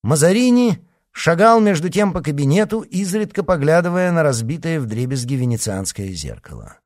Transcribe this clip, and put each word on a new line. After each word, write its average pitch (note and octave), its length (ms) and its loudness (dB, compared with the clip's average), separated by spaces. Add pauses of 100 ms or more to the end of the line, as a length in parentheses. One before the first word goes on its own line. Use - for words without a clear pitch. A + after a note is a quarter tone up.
Мазарини G#3 840 2 (240)
шагал G#3+ 480 4
между F#3 300 2
тем G3 240 0
по F3+ 80 -4
кабинету, D#3 580 0
изредка G#3+ 640 -4
поглядывая F3 720 2
на E3 100 2
разбитое D3 560 -2
вдребезги B2 540 -4
венецианское G#2 800 -4
зеркало. A#1 720 -14